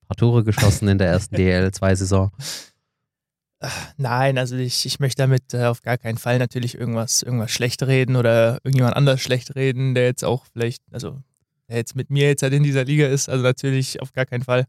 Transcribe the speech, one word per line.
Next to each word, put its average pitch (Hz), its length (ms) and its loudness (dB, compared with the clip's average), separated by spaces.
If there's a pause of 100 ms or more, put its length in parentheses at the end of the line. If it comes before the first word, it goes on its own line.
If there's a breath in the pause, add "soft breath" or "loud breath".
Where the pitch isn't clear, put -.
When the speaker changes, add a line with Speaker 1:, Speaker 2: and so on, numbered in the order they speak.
Speaker 1:
paar - 80 -6
Tore 120 260 4
geschossen 104 460 2
in 98 100 4
der 95 100 2
ersten 92 280 0
Speaker 2:
<laughs> - 0 -
Speaker 1:
D 92 140 2
L 92 200 2
zwei 95 240 0
Saison. 95 380 0 (1600 loud breath)
Speaker 2:
Nein, 131 420 0
also 127 180 -4
ich, 127 300 -4
ich - 140 -6
möchte 135 220 0
damit, 131 300 2
äh, 123 120 -2
auf 120 180 0
gar 120 160 -2
keinen 113 200 -6
Fall 120 200 0
natürlich 120 380 -4
irgendwas, 117 460 -2
irgendwas 120 280 -4
schlecht - 320 -4
reden 131 320 2
oder 117 500 4
irgendjemand 127 300 2
anders 135 260 2
schlecht 127 360 -4
reden, 131 400 -2
der 123 80 4
jetzt 127 200 -2
auch 120 220 -2
vielleicht, 117 360 -6 (100)
also 117 280 -10 (480)
der 117 100 -8
jetzt 117 180 -6
mit 127 120 -6
mir 143 200 2
jetzt 143 140 2
halt 135 100 0
in 143 100 4
dieser 135 220 2
Liga 143 240 2
ist, 135 200 0
also 131 140 -2
natürlich 131 580 0
auf 131 120 -12
gar 131 140 -2
keinen 123 180 -6
Fall. 127 240 0